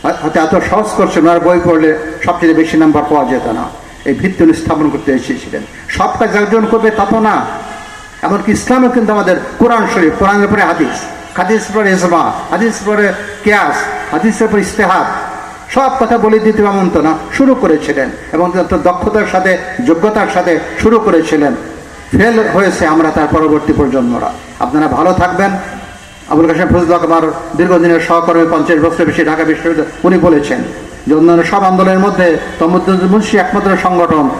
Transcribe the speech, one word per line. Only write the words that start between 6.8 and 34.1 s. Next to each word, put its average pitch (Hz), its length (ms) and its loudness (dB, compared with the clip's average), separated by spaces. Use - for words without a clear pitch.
তা 202 140 -2
তো 214 140 0
না, 202 260 0
এমনকি 196 300 -2
ইসলামও 254 380 2
কিন্তু 220 240 0
আমাদের 185 220 2
কোরআন 233 340 2
শরীফ, 160 260 2
কোরআনের 202 280 2
পরে 202 140 0
হাদিস, 165 400 -2
হাদিসের 196 360 -2
পরে 208 180 2
ইজমা, 170 400 0
হাদিসের 214 360 -2
পরে 208 280 0
কিয়াস, 208 320 0
হাদিসের 208 360 0
পরে 214 140 2
ইজতেহাদ, 190 440 0
সব 262 260 2
কথা 233 180 2
বলে 214 220 4
দিতে 214 240 2
এমন 196 300 0
তো 160 80 2
না, 160 160 0
শুরু 262 220 4
করেছিলেন 139 540 0
এবং 165 120 0
অত্যন্ত 180 420 0
দক্ষতার 214 440 0
সাথে, 185 260 2
যোগ্যতার 196 480 2
সাথে 170 260 0
শুরু 220 180 4
করেছিলেন। 160 560 2
ফেল 220 420 2
হয়েছে 185 340 0
আমরা 160 240 2
তার 151 200 0
পরবর্তী 156 420 2
প্রজন্মরা। 123 600 0
আপনারা 151 280 0
ভালো 156 260 2
থাকবেন। 180 380 0
আবুল 160 180 2
কাশেম 165 200 0
ফজলুল 175 260 2
হক 165 100 2
আমার 165 180 2
দীর্ঘদিনের 170 420 4
সহকর্মী, 170 520 2
পঞ্চাশ 160 280 2
বছরের 165 280 0
বেশি 151 180 0
ঢাকা 156 180 -2
বিশ্ববিদ্যালয়, 156 480 -2
উনি 180 140 4
বলেছেন 151 460 2
যে 147 80 4
অন্যান্য 165 280 4
সব 196 200 0
আন্দোলনের 190 360 2
মধ্যে 185 380 2
তমদ্দুদ 180 440 2
মুন্সি 202 340 2
একমাত্র 190 460 0
সংগঠন 165 460 2